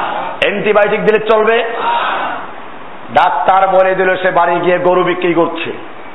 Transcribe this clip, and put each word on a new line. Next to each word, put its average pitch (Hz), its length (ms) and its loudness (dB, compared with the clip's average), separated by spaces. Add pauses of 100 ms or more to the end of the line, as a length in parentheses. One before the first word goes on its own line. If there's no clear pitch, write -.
(420)
অ্যান্টিবায়োটিক 202 600 0
দিলে 214 240 2
চলবে? 226 360 2 (1500)
ডাক্তার 185 580 2
বলে 185 260 4
দিল 185 220 2
সে 185 140 0
বাড়ি 175 300 2
গিয়ে 180 180 2
গরু 180 260 2
বিক্রি 175 300 0
করছে, 156 380 0 (420)